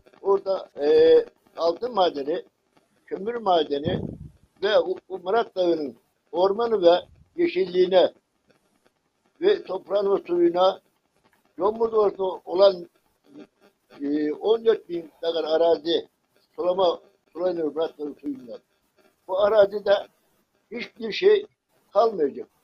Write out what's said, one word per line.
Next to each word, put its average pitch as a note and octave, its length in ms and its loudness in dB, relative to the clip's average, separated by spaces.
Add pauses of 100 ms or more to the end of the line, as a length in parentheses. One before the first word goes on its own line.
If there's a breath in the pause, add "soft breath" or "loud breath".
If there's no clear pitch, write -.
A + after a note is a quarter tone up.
(220)
orada, F#3+ 480 -2 (120)
e, D#3 340 6 (420)
altın E3+ 360 -4
madeni, D#3+ 500 -2 (640)
kömür F#3+ 300 -8
madeni E3+ 640 -2 (640)
ve G3+ 160 2
o, F3 160 -2 (140)
o F#3 100 -10
Murat G#3+ 360 -2
Dağı'nın D#3+ 400 -2 (360)
ormanı G3+ 500 0
ve F3 180 6 (360)
yeşilliğine F3+ 760 0 (1300)
ve F3+ 220 2
toprağın G3 520 -4
ve F3 120 -2
suyuna, F3 520 2 (800)
Yomurda G#3+ 640 0 (240)
olan, F3+ 440 2 (1120)
e, D3+ 320 -2
on A3 320 0
dört A3 240 0
bin E3+ 220 -10 (100)
kadar E3 220 -2
arazi D#3+ 640 0 (480)
sulama, F3+ 440 0 (340)
sulanıyor E3 420 -4
Murat D#3 240 -6
Dağı D3 220 -10
suyundan. B2+ 380 -12 (680)
Bu F#3 120 -2
arazide G3+ 540 2 (800)
hiçbir A3+ 400 -12
şey G3 340 2 (480)
kalmayacak. E3 540 0 (160)